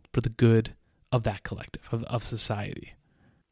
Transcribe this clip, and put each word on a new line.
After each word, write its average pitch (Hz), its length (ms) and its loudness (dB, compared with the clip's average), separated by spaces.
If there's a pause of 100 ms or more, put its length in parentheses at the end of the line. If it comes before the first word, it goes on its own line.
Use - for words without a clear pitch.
(120)
for - 80 2
the 117 80 -2
good 113 460 4 (360)
of 120 140 2
that - 180 -4
collective, - 500 -12
of, 117 120 -4
of 120 200 -6
society. - 720 -2 (580)